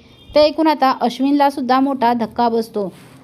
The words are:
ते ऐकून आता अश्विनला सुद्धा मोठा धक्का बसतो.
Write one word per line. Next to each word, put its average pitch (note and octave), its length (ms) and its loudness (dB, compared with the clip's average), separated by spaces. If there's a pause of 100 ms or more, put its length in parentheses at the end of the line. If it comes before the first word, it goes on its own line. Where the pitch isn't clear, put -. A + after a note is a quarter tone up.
(360)
ते D4 40 4
ऐकून D#4 280 2
आता C4+ 340 0
अश्विनला C#4 480 0
सुद्धा C4 300 0
मोठा C4+ 340 0
धक्का A#3 360 -2
बसतो. A3 440 -4 (300)